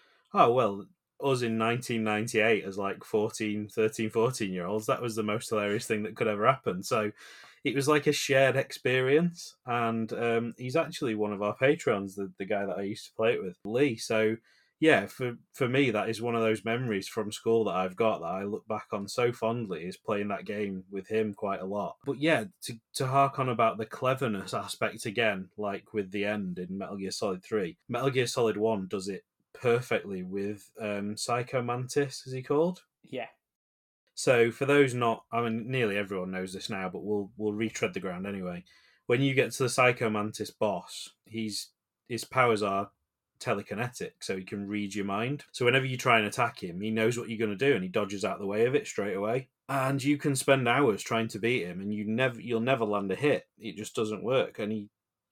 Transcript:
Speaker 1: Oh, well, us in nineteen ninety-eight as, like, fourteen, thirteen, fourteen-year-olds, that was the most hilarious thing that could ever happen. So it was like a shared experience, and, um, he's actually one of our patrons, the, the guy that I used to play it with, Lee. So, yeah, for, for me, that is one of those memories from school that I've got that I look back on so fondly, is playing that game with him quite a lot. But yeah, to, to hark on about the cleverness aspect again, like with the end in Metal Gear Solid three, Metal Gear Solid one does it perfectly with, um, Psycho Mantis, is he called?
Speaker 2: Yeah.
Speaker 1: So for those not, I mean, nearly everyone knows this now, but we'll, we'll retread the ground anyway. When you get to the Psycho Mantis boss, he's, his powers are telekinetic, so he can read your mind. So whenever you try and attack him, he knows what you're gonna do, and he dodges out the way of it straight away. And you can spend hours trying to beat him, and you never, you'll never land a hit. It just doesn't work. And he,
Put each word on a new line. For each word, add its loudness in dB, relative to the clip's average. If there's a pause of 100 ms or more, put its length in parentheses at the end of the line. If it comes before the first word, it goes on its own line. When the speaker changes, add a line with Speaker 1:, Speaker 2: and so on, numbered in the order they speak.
(340)
Speaker 1:
Oh, 8
well, 2 (340)
us 2
in 0
nineteen 0
ninety-eight 2
as, -6
like, -4
fourteen, -2
thirteen, 0
fourteen-year-olds, 0
that 0
was -4
the 0
most -2
hilarious 0
thing -2
that -8
could 0
ever 2
happen. 0
So 0 (540)
it 0
was 2
like 4
a 6
shared 4
experience, 2 (100)
and, 0
um, 0
he's -2
actually 0
one 0
of -6
our 0
patrons, 2
the, -6
the -6
guy -2
that -4
I -4
used -8
to -20
play 2
it -4
with, -8
Lee. 2
So, 0 (420)
yeah, 6
for, -6 (160)
for 0
me, 4
that 0
is -4
one -2
of 0
those 2
memories -2
from -4
school 2
that 0
I've -2
got 2
that -6
I -4
look -6
back -6
on -4
so 2
fondly, -2
is -10
playing -2
that -6
game -4
with -10
him 0
quite -4
a -8
lot. -4
But -4
yeah, 2 (180)
to, -10 (140)
to -2
hark 4
on 0
about 2
the -4
cleverness -2
aspect -4
again, 0
like -6
with -2
the -2
end -2
in -6
Metal -6
Gear -6
Solid -4
three, -2 (120)
Metal 0
Gear 2
Solid 2
one 0
does -4
it -8 (260)
perfectly 0
with, -6
um, -4
Psycho -2
Mantis, -2
is -12
he -6
called? 0 (200)
Speaker 2:
Yeah. -10 (880)
Speaker 1:
So 4
for -4
those 6
not, 2
I 0
mean, -2
nearly 2
everyone -4
knows -6
this -10
now, -4
but -8
we'll, -2
we'll -2
retread -2
the -6
ground -6
anyway. -8 (420)
When 4
you 2
get 2
to -2
the 2
Psycho 4
Mantis -4
boss, -4 (140)
he's, -8 (400)
his -6
powers 2
are -2 (480)
telekinetic, -6
so -6
he -6
can -8
read -4
your -4
mind. -4
So -4
whenever 4
you -4
try 6
and 4
attack -2
him, -8
he -2
knows 2
what -6
you're -6
gonna -2
do, 4
and 0
he -4
dodges -2
out -4
the -6
way 2
of 2
it -2
straight -4
away. -2 (220)
And 0
you 2
can 0
spend 4
hours 4
trying 0
to -8
beat 0
him, -8
and -6
you -4
never, 0
you'll -2
never 2
land 0
a 0
hit. 2 (100)
It -10
just -10
doesn't -2
work. 0
And -4
he, -6 (420)